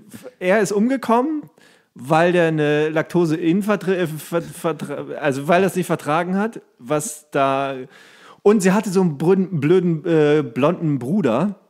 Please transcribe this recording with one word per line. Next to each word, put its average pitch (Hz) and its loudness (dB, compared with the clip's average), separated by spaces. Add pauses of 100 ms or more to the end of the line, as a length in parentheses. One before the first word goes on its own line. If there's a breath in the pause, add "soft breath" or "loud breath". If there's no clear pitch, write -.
(400)
er 190 2
ist 196 0
umgekommen, 254 0 (460 soft breath)
weil 160 2
der 170 2
eine 151 0
Laktoseinvertra-, 175 0
äh, 175 0
ver-, 156 -6
vertra-, 147 -8
also 143 -2
weil 180 4
er 196 2
es - -4
nicht 180 -2
vertragen 170 -2
hat, 220 -4 (160)
was 147 -6
da, 135 0 (680 loud breath)
und 208 4
sie 185 4
hatte 208 0
so 190 2
einen 160 0
brün-, 180 0
blöden, 175 2
äh, 151 2
blonden 147 0
Bruder 151 0 (140)